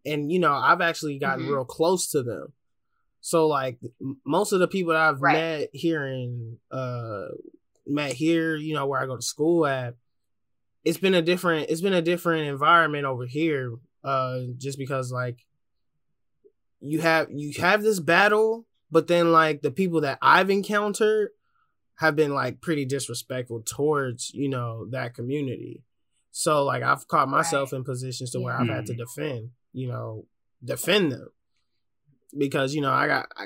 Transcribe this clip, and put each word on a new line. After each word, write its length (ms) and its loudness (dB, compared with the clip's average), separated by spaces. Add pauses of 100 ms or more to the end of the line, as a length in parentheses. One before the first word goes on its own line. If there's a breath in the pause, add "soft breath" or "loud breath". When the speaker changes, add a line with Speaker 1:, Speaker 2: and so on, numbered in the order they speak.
Speaker 1:
and, 240 -4
you 100 2
know, 140 4
I've 280 4
actually 380 -2
gotten 260 -2
Speaker 2:
Mm-hmm. 80 -2
Speaker 1:
real 120 -2
close 460 0
to 100 2
them. 300 -8 (720)
So, 240 4
like, 300 0 (240)
m-, 240 -8
most 260 0
of 100 4
the 60 6
people 260 0
that 80 4
I've 200 2
Speaker 2:
Right. 120 4
Speaker 1:
met 400 -2
here 340 -2
in, 500 -8 (140)
uh, 560 -6 (580)
met 280 -2
here, 420 2
you 180 -4
know, 140 -2
where 120 0
I 60 -2
go 100 -6
to 60 -12
school 460 2
at, 280 -4 (880)
it's 140 0
been 160 2
a 80 6
different, 480 0
it's 120 -2
been 120 2
a 80 4
different 460 0
environment 580 4
over 220 -4
here, 480 -2 (280)
uh, 360 -2 (180)
just 220 -8
because, 320 -4
like, 340 -6 (1300)
you 220 -4
have, 280 2
you 320 -10
have 220 4
this 160 2
battle, 640 4 (240)
but 180 4
then, 240 4
like, 300 4
the 100 0
people 300 0
that 180 -2
I've 300 6
encountered 800 2 (720)
have 160 2
been, 180 2
like, 260 -2
pretty 260 -2
disrespectful 760 -6
towards, 720 -2
you 160 -2
know, 400 -6
that 240 -6
community. 680 -6 (480)
So, 340 0
like, 160 -2
I've 260 0
caught 220 2
myself 420 0
Speaker 2:
Right. 60 -6
Speaker 1:
in 60 -8
positions 480 -8
to 80 -4
where 160 -4
Speaker 2:
Yeah. 60 -2
Speaker 1:
I've 80 2
had 180 -4
to 60 -8
Speaker 3:
Mm. 40 -8
Speaker 1:
defend, 540 -8 (220)
you 160 -8
know, 360 -10 (400)
defend 460 2
them. 180 -12 (1080)
Because, 360 0
you 80 -2
know, 100 0
I 160 2
got, 200 0 (180)